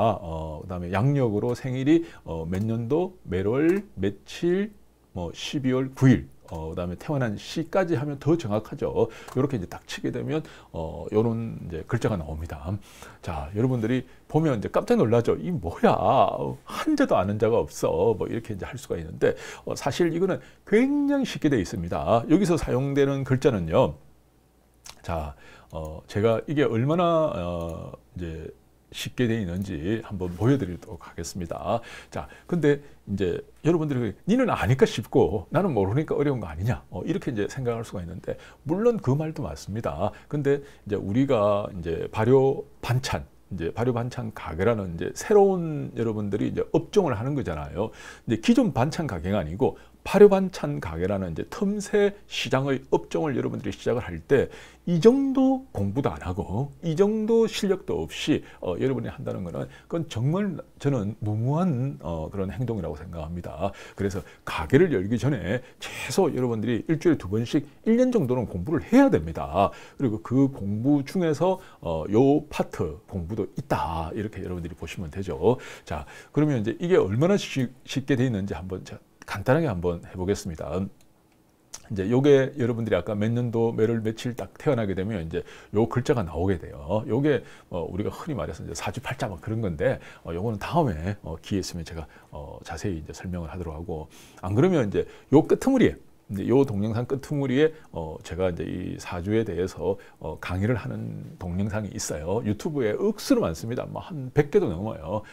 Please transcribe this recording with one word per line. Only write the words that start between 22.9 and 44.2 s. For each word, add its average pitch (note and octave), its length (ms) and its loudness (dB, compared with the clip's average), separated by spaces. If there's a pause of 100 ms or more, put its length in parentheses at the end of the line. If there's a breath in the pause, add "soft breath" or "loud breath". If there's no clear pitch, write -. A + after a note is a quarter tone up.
글자는요. G#2+ 720 4 (1040)
자, D#2 340 -6 (380 loud breath)
어, D#2+ 340 -10
제가 A2+ 420 2
이게 C#3+ 160 2
얼마나, D#3 720 2
어, E2+ 580 -6 (240)
이제 D#2+ 300 -10 (460)
쉽게 - 340 -4
돼 A2+ 140 0
있는지 F#2+ 640 -4
한번 F2+ 320 -6
보여드리도록 F2+ 720 -2
하겠습니다. F2 720 -6 (300 loud breath)
자, E2 180 -8 (180 loud breath)
근데 D3 340 2 (320 loud breath)
이제 F#2 280 0 (240)
여러분들이 C#3+ 500 0 (140)
"니는 A#3 220 4
아니까 B2+ 360 4
쉽고 G#2 640 2
나는 E3 240 2
모르니까 G#2+ 400 2
어려운 C#3 260 0
거 F2+ 60 -6
아니냐?" E2+ 440 -4
어, F#2 140 -8
이렇게 D#3+ 260 -4
이제 G#2 180 -2
생각할 A#2 360 -4
수가 G2 180 -10
있는데, F2+ 340 -8 (260 loud breath)
물론 G#3 360 2
그 B2 120 0
말도 D#3 320 -2
맞습니다. F#2 720 -4 (160 loud breath)
근데 C#3+ 340 0 (240 loud breath)
이제 G#2 100 -2
우리가 G#2 720 2 (120)
이제 E2+ 340 -4
발효 C3 540 4 (140)
반찬, A#2+ 440 -2 (280)
이제 E2 200 -4
발효 A#2+ 200 0
반찬 A#2 420 -6